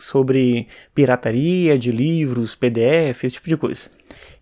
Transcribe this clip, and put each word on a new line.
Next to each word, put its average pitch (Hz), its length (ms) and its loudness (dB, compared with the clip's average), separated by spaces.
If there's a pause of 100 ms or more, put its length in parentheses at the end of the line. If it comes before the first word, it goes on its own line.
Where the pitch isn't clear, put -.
sobre 131 680 0 (260)
pirataria 139 840 2
de 120 120 -2
livros, 127 640 -2
P 123 140 0
D 113 120 0
F, 143 440 0
esse 127 100 -6
tipo - 120 -16
de 160 80 0
coisa. - 340 -6 (520)